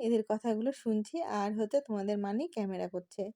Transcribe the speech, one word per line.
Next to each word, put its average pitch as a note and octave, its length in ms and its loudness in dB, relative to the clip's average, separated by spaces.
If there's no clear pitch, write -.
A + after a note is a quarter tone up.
এদের A3+ 220 4
কথাগুলো A3 500 0
শুনছি A3 420 0
আর G#3 220 0
হচ্ছে G#3+ 280 2
তোমাদের G#3 360 0
মানি G3+ 300 0
ক্যামেরা F#3+ 420 -2
করছে। F3+ 340 -6